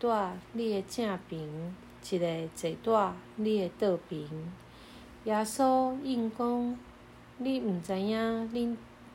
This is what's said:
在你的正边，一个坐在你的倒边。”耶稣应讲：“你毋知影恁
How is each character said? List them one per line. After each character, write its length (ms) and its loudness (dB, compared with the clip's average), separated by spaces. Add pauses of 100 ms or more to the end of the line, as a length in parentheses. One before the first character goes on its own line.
(140)
在 180 0 (200)
你 200 0
的 160 0
正 300 -2 (100)
边， 460 -6 (360)
一 80 2
个 300 0 (340)
坐 160 4
在 140 4 (240)
你 240 2
的 180 0
倒 200 4 (100)
边。” 180 -6 (960)
耶 120 2
稣 680 4
应 340 2
讲 420 0 (600)
：“你 200 0
毋 220 0
知 180 -2
影 540 0
恁 240 0 (380)